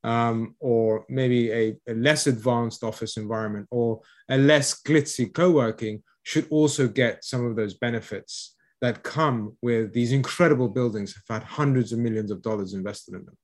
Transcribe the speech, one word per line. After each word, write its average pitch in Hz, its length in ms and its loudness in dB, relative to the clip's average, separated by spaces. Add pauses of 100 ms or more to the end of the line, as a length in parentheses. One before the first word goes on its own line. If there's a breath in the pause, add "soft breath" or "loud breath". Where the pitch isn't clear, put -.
um, 117 560 0
or 113 480 2
maybe 123 420 2
a, 110 240 0 (140)
a 117 60 -6
less 147 320 2
advanced 120 580 -2
office 110 320 -8
environment 107 520 -6
or 117 300 0 (300 soft breath)
a 131 80 2
less 139 440 4
glitzy 143 520 0
co-working 117 720 0 (200)
should - 260 -2
also 151 380 2
get 113 380 0
some 123 200 -4
of 113 120 -4
those 104 160 -4
benefits - 800 -8 (240)
that 123 240 -2
come 123 580 -2
with 113 300 0
these 120 220 0
incredible 135 560 2
buildings 107 440 -2
have 107 280 -8
had - 40 -16
hundreds 131 460 0
of 117 80 -2
millions 110 320 -2
of 92 100 -8
dollars 101 320 -4
invested 98 400 -10
in 90 120 -14
them. - 180 -20